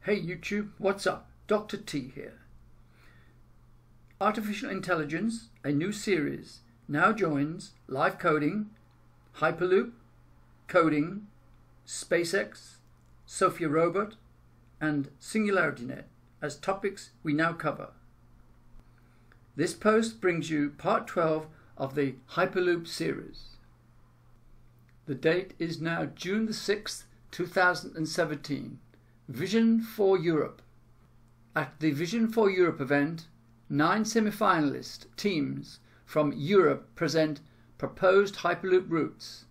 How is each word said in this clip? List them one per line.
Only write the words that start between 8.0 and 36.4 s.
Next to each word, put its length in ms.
Coding, 520
Hyperloop, 560
Coding, 600
SpaceX, 920
Sophia 420
Robot, 460
and 300
SingularityNet 840
as 160
topics 540
we 120
now 180
cover. 380
This 180
post 480
brings 260
you 300
part 280
twelve 420
of 200
the 180
Hyperloop 560
series. 720
The 100
date 440
is 240
now 320
June 320
the 80
sixth, 500
two 140
thousand 500
and 140
seventeen. 680
Vision 520
for 340
Europe. 460
At 260
the 100
Vision 420
for 160
Europe 320
event, 460
nine 380
semi-finalist 1000
teams 600
from 280
Europe 600